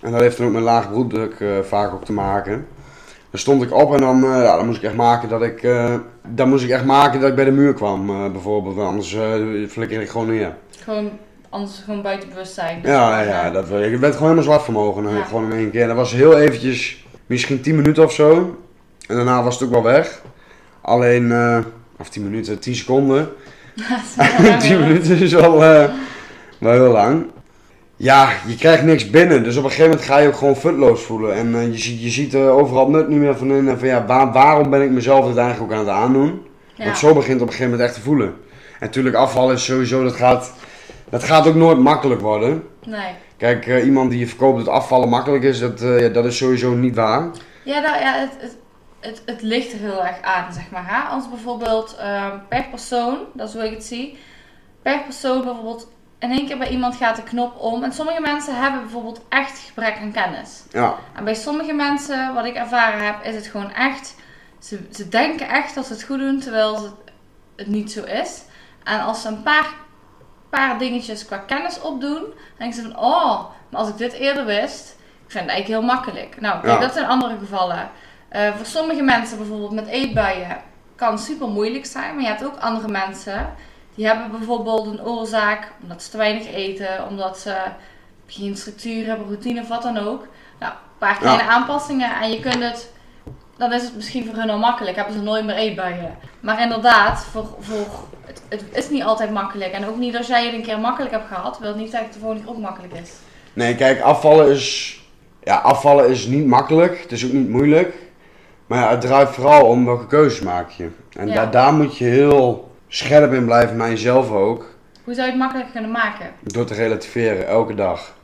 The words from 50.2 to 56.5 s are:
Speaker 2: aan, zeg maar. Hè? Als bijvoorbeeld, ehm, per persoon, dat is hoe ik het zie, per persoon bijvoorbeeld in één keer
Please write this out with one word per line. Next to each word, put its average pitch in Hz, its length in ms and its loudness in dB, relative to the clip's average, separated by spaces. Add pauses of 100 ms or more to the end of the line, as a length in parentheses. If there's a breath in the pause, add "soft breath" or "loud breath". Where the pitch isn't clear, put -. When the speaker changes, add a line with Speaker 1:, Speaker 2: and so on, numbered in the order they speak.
Speaker 2:
aan, 180 320 -4
zeg 175 180 -12
maar. 180 160 -12
Hè? 226 220 -4
Als 254 200 -8
bijvoorbeeld, 226 720 -6
ehm, 196 380 -8 (120)
per 262 200 -4
persoon, 240 480 -6 (160)
dat 220 140 -12
is 208 60 -16
hoe 226 120 -8
ik 220 80 -6
het 220 100 -16
zie, 254 340 -12 (640 soft breath)
per 285 220 -2
persoon 262 400 -6
bijvoorbeeld 226 500 -12 (260)
in 240 120 -6
één 277 160 -2
keer 277 100 -10